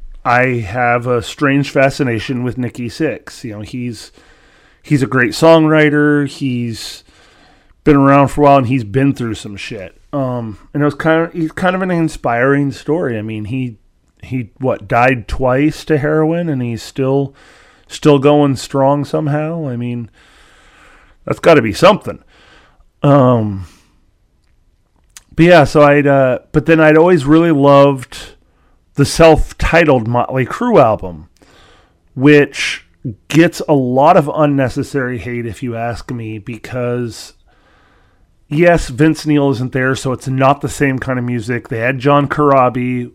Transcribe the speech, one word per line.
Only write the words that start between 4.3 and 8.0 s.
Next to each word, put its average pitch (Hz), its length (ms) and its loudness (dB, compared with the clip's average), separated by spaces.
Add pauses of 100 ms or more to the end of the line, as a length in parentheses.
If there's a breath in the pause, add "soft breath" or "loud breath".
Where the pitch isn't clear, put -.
he's 143 180 0
a 135 60 -2
great 120 240 0
songwriter. 151 960 4
He's 120 760 -8 (800 soft breath)
been 151 120 4
around 139 320 6